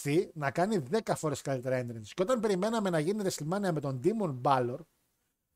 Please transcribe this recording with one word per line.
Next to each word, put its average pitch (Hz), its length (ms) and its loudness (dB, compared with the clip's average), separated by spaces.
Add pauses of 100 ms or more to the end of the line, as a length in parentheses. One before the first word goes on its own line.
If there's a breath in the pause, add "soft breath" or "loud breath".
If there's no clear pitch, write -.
T 160 300 2
να 139 180 -2
κάνει 196 260 2
δέκα 165 380 0
φορές 147 260 -2
καλύτερα 127 400 -2
entrance. 117 320 -8
Και - 80 -2
όταν 233 180 2
περιμέναμε 202 500 2
να 165 100 2
γίνει 202 260 0
WrestleMania 180 480 0
με 156 60 0
τον 135 240 -4
Demon 170 380 0
Balor, 131 360 2 (800)